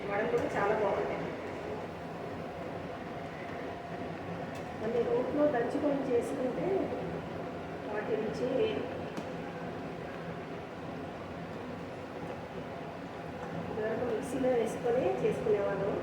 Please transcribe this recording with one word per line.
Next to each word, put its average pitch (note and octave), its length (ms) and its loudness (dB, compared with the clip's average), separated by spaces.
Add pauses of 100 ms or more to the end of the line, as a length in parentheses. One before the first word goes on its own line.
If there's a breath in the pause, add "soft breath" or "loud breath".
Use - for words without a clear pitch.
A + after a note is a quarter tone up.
వడలు G3+ 260 2
కూడా A#3+ 240 4
చాలా G3+ 220 4
బాగుంటాయి. G3 440 2 (3500)
మళ్ళీ A#3 280 2
రోట్లో C#4+ 440 4
దంచుకొని C#4 580 4
చేసుకుంటే B3+ 600 2 (1200)
వాటి G#3+ 300 0
రుచి A3 340 0
వేరు. - 340 4 (4000)
ఇదివరకు A3 420 0
మిక్సీలో B3+ 440 2
వేసుకొని A#3+ 540 4 (140)
చేసుకునేవాళ్ళం G3+ 840 4